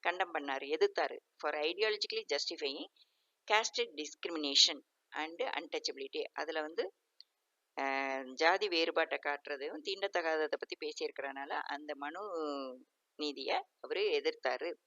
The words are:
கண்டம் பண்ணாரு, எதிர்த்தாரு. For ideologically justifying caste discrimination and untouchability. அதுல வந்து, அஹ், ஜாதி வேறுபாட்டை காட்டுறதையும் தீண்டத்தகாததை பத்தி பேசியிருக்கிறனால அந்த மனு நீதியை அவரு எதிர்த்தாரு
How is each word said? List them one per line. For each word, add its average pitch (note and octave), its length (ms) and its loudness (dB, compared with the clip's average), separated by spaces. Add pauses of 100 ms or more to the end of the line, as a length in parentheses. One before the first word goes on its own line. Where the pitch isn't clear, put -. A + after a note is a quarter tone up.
கண்டம் F3+ 300 0
பண்ணாரு, C#3+ 360 -2
எதிர்த்தாரு. D#3+ 480 4 (200)
For D3+ 220 0
ideologically G#3 680 0
justifying D3 540 -2 (680)
caste A3+ 360 4 (120)
discrimination D3+ 800 4 (360)
and D#3+ 260 -4 (140)
untouchability. C#3+ 720 -4 (100)
அதுல D#3 280 -2
வந்து, E3+ 220 -2 (960)
அஹ், C3+ 480 0 (100)
ஜாதி F#3 320 4
வேறுபாட்டை E3 520 2
காட்டுறதையும் D3 640 -4
தீண்டத்தகாததை E3 720 0
பத்தி - 200 -6
பேசியிருக்கிறனால C#3 760 -6 (160)
அந்த D3 280 -6
மனு D3+ 260 -6 (1000)
நீதியை C#3 380 -2 (220)
அவரு D#3 320 -4
எதிர்த்தாரு D3 580 0 (180)